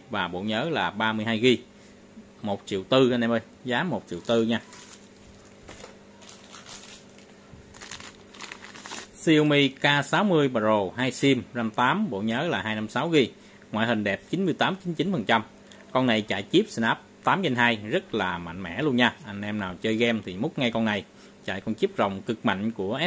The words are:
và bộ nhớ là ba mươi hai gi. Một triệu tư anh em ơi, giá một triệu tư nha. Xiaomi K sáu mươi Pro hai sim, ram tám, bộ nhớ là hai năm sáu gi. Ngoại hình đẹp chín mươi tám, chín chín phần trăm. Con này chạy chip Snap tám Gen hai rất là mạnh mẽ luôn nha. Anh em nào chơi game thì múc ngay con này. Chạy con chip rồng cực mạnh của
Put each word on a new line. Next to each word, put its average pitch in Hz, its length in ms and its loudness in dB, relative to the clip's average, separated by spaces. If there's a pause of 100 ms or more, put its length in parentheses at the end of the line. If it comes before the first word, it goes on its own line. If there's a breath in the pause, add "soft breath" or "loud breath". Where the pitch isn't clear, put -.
và 98 180 -2
bộ 87 140 -6
nhớ 110 300 -2
là 95 200 0
ba 110 220 0
mươi 107 120 -4
hai 113 140 -2
gi. 120 220 4 (800 loud breath)
Một 101 240 -4
triệu 95 180 -4
tư 131 280 6
anh 120 100 0
em 117 100 0
ơi, 113 80 2 (260)
giá 123 180 -2
một 139 260 -4
triệu 87 160 -8
tư 117 180 4
nha. 113 180 0 (4000)
Xiaomi 147 540 4
K 143 360 2
sáu 170 180 2
mươi 156 260 4
Pro 107 460 2
hai 123 160 -2
sim, 127 320 2 (100)
ram 113 180 -4
tám, 151 380 2
bộ 101 120 -4
nhớ 117 260 -2
là 117 140 -2
hai 110 140 -4
năm 107 140 -6
sáu 139 200 -4
gi. 151 160 6 (460 loud breath)
Ngoại 110 160 0
hình 110 160 0
đẹp 98 260 -2
chín 185 160 -2
mươi 151 80 0
tám, 151 300 0
chín 175 100 -6
chín 180 180 -2
phần 131 140 -2
trăm. 113 180 2 (480 loud breath)
Con 131 140 2
này 110 160 2
chạy 101 300 -4
chip 196 180 4
Snap 117 320 -2 (220)
tám 156 180 2
Gen 139 140 -2
hai 120 200 4
rất 110 400 -6
là 92 220 -2
mạnh 87 260 -10
mẽ 87 180 -8
luôn 147 140 0
nha. 120 200 4 (100)
Anh 101 160 -10
em 104 180 -4
nào 92 220 -6
chơi 110 140 0
game 113 300 0
thì 90 120 -10
múc 135 220 -4
ngay 120 120 0
con 113 140 0
này. 104 180 -2 (420 loud breath)
Chạy 98 160 -6
con 110 140 -6
chip - 220 -2
rồng 98 240 0
cực - 240 -6
mạnh 104 260 0
của 104 360 -4